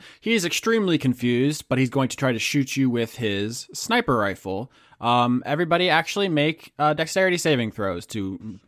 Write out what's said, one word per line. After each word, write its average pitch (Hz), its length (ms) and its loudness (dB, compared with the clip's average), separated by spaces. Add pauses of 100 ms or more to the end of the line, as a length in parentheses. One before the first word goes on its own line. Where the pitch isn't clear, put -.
(220)
He 220 120 0
is 196 120 0
extremely 208 520 0
confused, 127 680 0
but 131 100 0
he's 127 120 2
going 131 180 0
to - 80 -6
try 135 160 0
to 113 80 -2
shoot 135 380 -2
you 135 120 2
with 117 280 -2
his 107 560 -4
sniper 226 420 0
rifle. 101 560 -4 (300)
Um, 120 440 2
everybody 170 440 0
actually 165 380 2
make, 156 500 -2
uh, 151 160 2
dexterity 175 440 0
saving 127 340 2
throws 95 360 -4
to 98 600 -8